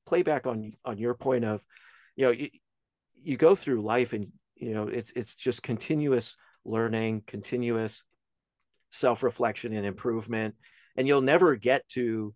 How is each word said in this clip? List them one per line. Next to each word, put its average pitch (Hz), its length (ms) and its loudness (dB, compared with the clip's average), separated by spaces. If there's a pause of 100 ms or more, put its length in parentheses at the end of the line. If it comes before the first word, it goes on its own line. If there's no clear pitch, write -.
play 175 160 2
back 151 240 0
on, 110 280 -6 (100)
on 113 140 -8
your 117 160 0
point 123 320 0
of, 107 180 -2 (520)
you 135 100 0
know, 123 60 6
you, 127 180 -4 (760)
you 139 140 -4
go 165 180 8
through 127 260 0
life 117 320 0
and, 104 140 -4 (280)
you - 180 -8
know, 107 140 -4
it's, 110 280 -6
it's - 200 -8
just - 280 -4
continuous 135 720 -2 (300)
learning, 110 640 -2
continuous 113 760 -4 (880)
self-reflection 117 840 0
and 104 120 -2
improvement. 110 720 -4 (420)
And 131 100 0
you'll 143 140 6
never 151 340 6
get 123 340 0
to 110 460 -4